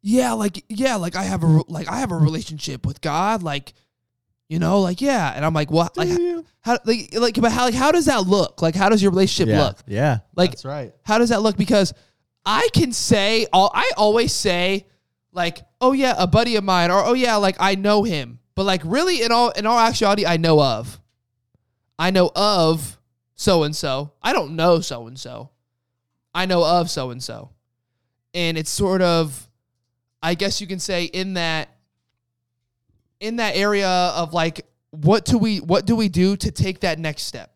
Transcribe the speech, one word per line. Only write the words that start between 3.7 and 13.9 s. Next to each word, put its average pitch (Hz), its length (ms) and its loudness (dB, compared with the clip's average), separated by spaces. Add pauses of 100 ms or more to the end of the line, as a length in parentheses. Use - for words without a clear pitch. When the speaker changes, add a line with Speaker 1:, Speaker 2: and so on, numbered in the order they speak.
Speaker 1:
you 160 120 -4
know, 180 220 2
like, 180 200 -2
yeah." 247 340 0
And 143 80 -6
I'm 160 100 0
like, 151 180 -2
"What? 165 260 0
Like, 359 180 -2
Speaker 2:
Do 349 60 0
you? 339 240 -4 (160)
Speaker 1:
how, 233 240 0
like, 220 280 -2
like, 233 280 0
but 226 100 2
how, 247 140 0
like, 247 80 0
how 262 180 2
does 339 140 2
that 226 220 2
look? 190 340 0
Like, 160 140 0
how 196 140 2
does 214 120 4
your 196 100 4
relationship 180 400 2
Speaker 2:
Yeah. 147 120 4
Speaker 1:
look?" 117 140 -2 (100)
Speaker 2:
Yeah. 117 320 0 (160)
Speaker 1:
Like, 175 160 2
Speaker 2:
That's - 140 -18
right. 139 280 -10 (100)
Speaker 1:
how 214 140 0
does 240 120 4
that 214 120 2
look? 220 160 0
Because 202 360 2 (520)
I 294 280 0
can 285 180 4
say, 220 600 0
all, 190 220 4
I 494 240 0